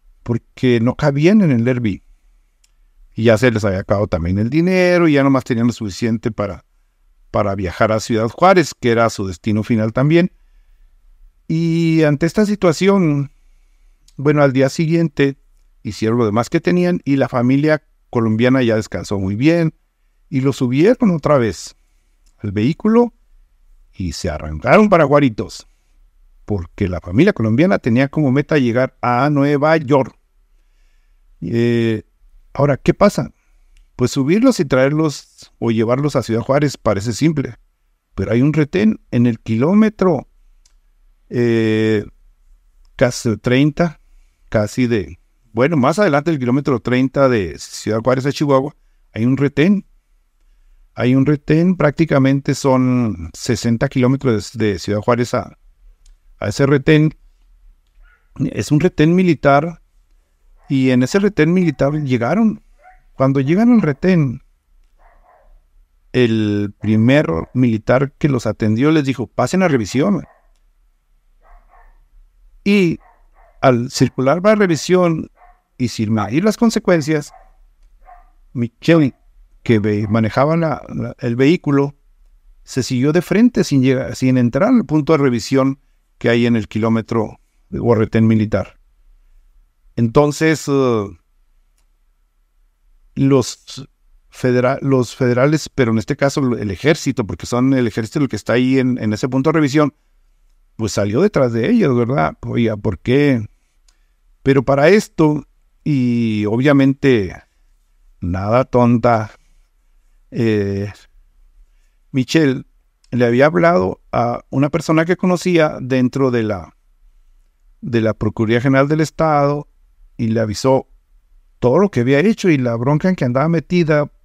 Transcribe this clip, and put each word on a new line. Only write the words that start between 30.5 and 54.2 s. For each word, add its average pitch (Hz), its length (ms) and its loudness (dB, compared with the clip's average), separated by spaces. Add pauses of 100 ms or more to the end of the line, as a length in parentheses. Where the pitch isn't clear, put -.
Eh, 117 640 -2 (480)
ahora, 139 240 0
¿qué - 180 0
pasa? 190 380 0 (640)
Pues 123 160 -2
subirlos 185 480 2
y 175 40 2
traerlos 139 920 -2
o 117 140 -2
llevarlos 123 420 0
a 135 80 0
Ciudad 113 200 -4
Juárez 143 340 0
parece 104 360 -2
simple, 139 440 -2 (580)
pero 98 180 -4
hay 120 100 2
un 151 100 2
retén 180 480 0 (100)
en 123 160 2
el 117 140 -2
kilómetro, 180 880 0 (1000)
eh, 110 760 0 (920)
casi 123 420 0
treinta, 143 640 0 (480)
casi 110 380 -2
de, 107 320 -4 (340)
bueno, 139 240 0
más 143 220 2
adelante 156 320 0
del 156 80 -2
kilómetro 127 400 0
treinta 131 500 0
de 95 300 -2
Ciudad - 420 -8
Juárez 131 260 -2
a 143 60 -2
Chihuahua, 139 440 0 (360)
hay 110 120 -4
un 127 120 2
retén. 143 500 0 (1080)
Hay 120 200 0
un 135 100 4
retén, 156 520 0
prácticamente 139 800 0
son 123 800 0
sesenta 120 560 -2
kilómetros 123 640 -2